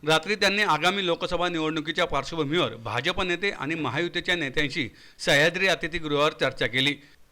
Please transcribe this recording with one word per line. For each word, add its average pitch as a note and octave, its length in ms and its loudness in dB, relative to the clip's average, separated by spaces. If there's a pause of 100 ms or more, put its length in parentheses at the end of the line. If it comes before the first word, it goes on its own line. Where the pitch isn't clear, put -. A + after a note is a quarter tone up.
रात्री D#3+ 280 2
त्यांनी G3+ 260 2
आगामी F3+ 440 2
लोकसभा F3 440 0
निवडणुकीच्या D#3+ 560 -2
पार्श्वभूमीवर D3+ 720 -2
भाजप B2 460 -4
नेते F3+ 280 -2
आणि D#3 260 -4
महायुतीच्या E3 600 -2
नेत्यांशी C#3+ 540 -2 (300)
सह्याद्री E3+ 480 4
अतिथीगृहावर D#3 640 0
चर्चा - 360 -2
केली. C3+ 260 2 (380)